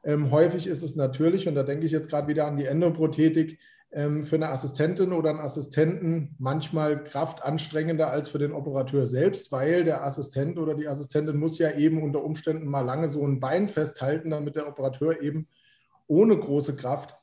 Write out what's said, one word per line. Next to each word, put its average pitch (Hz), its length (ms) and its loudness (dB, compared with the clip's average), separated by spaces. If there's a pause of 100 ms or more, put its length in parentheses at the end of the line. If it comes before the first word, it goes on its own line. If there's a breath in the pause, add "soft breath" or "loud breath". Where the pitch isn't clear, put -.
Ähm, 147 260 2
häufig 175 360 4
ist 170 160 -4
es 160 120 -8
natürlich, 160 540 2
und 147 60 -2
da 139 80 2
denke 147 240 -2
ich 151 60 0
jetzt 156 180 -2
gerade 147 180 -2
wieder 151 180 0
an 147 120 -2
die 139 80 -2
Endoprothetik, 160 920 2 (340 soft breath)
ähm, 147 320 -2
für 156 120 0
eine 156 140 0
Assistentin 165 640 0
oder 156 160 2
einen 151 100 -4
Assistenten 160 1000 0
manchmal 151 640 0
kraftanstrengender 156 1080 -2
als 147 180 -2
für - 80 -8
den 147 160 0
Operateur 139 540 0
selbst, 156 460 0
weil 160 320 2
der 139 200 0
Assistent 139 540 -4
oder 156 160 -2
die 151 120 -4
Assistentin 147 520 -2
muss 160 180 0
ja 160 160 2
eben 156 300 4
unter 143 200 -2
Umständen 156 460 -4
mal 139 140 -2
lange 147 260 -2
so 143 180 -2
ein 135 140 0
Bein 170 280 2
festhalten, 151 600 -2
damit 147 260 -4
der 151 140 -4
Operateur 143 540 -2
eben 156 260 -4 (600 soft breath)
ohne 196 280 8
große 139 400 0
Kraft 135 460 -6